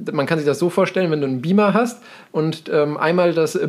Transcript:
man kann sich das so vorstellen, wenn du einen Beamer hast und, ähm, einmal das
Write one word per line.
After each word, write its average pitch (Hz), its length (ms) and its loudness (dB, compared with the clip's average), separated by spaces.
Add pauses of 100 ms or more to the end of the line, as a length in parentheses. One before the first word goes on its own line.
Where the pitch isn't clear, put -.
(140)
man 143 120 0
kann 160 120 0
sich 147 100 -2
das 135 120 0
so 175 100 0
vorstellen, 180 420 0
wenn 156 80 -2
du 139 80 -2
einen 131 140 -4
Beamer 196 320 2
hast 240 280 0 (300)
und, 156 400 -4
ähm, 147 240 2
einmal 175 380 2
das 160 360 0